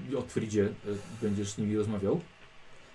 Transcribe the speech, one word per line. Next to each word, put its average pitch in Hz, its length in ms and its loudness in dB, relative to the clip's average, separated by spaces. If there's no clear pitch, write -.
o 120 40 -2
Twyridzie, 107 420 2
e, 101 40 4
będziesz 101 280 0
z - 80 -8
nimi 104 180 2
rozmawiał? 107 440 2